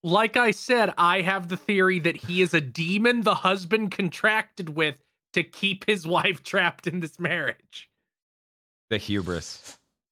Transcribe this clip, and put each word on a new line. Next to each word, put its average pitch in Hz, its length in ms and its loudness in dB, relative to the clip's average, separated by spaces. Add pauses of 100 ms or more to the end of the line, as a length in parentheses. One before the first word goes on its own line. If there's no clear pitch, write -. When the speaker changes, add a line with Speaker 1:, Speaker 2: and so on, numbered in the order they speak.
Speaker 1:
Like 214 340 2
I 240 140 4
said, 226 460 2
I 175 240 4
have 185 280 -2
the 180 80 -4
theory 185 420 2
that 160 180 0
he 180 240 -2
is 180 120 2
a 160 80 4
demon 202 600 0
the 196 140 2
husband 190 560 0
contracted 208 760 -2
with 151 260 -2 (380)
to 170 100 0
keep 190 420 -4
his 202 220 -2
wife 175 360 0
trapped 180 440 -2
in 175 140 -6
this 160 180 -10
marriage. 160 720 -6 (1000)
Speaker 2:
The 110 80 0
hubris. 90 800 -6 (340)